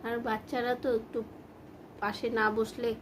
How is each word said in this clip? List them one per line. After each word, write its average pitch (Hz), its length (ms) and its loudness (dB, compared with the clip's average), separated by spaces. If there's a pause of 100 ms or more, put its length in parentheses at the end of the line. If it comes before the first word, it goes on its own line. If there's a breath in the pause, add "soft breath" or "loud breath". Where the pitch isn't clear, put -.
আর 233 80 0 (120)
বাচ্চারা 240 560 0
তো 277 60 2 (120)
একটু - 180 -4 (840)
পাশে 208 240 0 (120)
না 214 80 6 (120)
বসলে 233 320 2 (120)